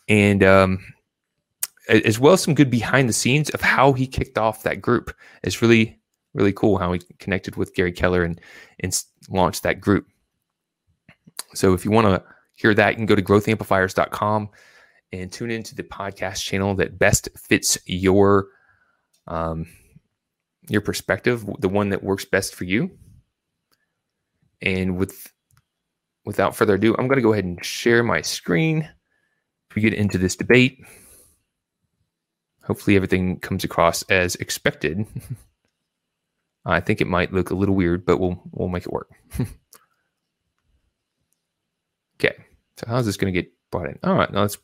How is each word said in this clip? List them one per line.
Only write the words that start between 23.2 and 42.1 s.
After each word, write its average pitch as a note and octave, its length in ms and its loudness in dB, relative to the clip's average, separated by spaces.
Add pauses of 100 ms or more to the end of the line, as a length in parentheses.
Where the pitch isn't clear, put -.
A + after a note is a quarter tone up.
And F#2 320 -4
with, - 360 -10 (920)
without G2 300 -2
further G#2 200 2
ado, G#2 220 2
I'm B2+ 120 -2
gonna C3+ 120 0
go A2 120 2
ahead G2+ 120 -2
and F2 200 -8
share A#2 400 0
my F2+ 160 -2
screen. D#3+ 680 -2 (840)
We G#2+ 80 -2
get A2 100 4
into G2+ 260 -2
this F#2 180 0
debate. B2+ 420 4 (1800)
Hopefully G2+ 320 0
everything F#2 460 0
comes - 240 -6
across E2 400 0
as F2+ 320 0
expected. - 680 -4 (800)
<laughs> - 800 -20
I E2+ 140 0
think G#2 220 -2
it - 80 0
might F2+ 240 0
look F#2 180 -2
a F2+ 60 -2
little F#2+ 180 0
weird, F2+ 320 0
but F2 120 2
we'll, F2+ 220 -4 (120)
we'll F#2 160 -6
make F2+ 180 -8
it - 60 -10
work. - 180 -10 (280)
<laughs> B2+ 100 -4 (2750)